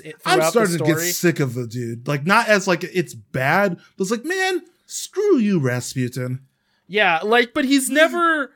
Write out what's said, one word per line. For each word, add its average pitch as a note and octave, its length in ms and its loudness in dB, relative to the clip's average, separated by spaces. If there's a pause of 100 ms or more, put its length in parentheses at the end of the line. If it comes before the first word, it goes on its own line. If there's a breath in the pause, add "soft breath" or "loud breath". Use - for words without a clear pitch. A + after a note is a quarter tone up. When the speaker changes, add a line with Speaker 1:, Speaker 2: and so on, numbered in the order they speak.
Speaker 1:
i-, D#3 80 -14 (120)
Speaker 2:
I'm F4 100 2
Speaker 1:
throughout - 20 4
the D#4+ 140 2
Speaker 2:
starting G3 260 2
to D#3 60 -2
get D#3 140 2
Speaker 1:
story. F3 140 -4
Speaker 2:
sick E3+ 280 0
of C3 160 0
the B2 120 -6
dude. A#2+ 400 -8
Like, C#3+ 180 -4
not G#3+ 220 2
as, G3+ 200 2
like, F3 160 0
it's E3+ 300 -2
bad, D#3+ 640 0 (200 soft breath)
but G3 60 -2
it's F#3 80 -4
like, A#3 140 -4
man, F#4+ 360 -2 (240)
screw - 520 0
you, G#3 220 2
Rasputin. B2+ 800 -4 (460)
Speaker 1:
Yeah, F3+ 360 2
like, A#3 300 0
but D4 120 -2
he's C4+ 220 2
Speaker 2:
Hmm. C4+ 80 -4
Speaker 1:
never, D#4+ 600 0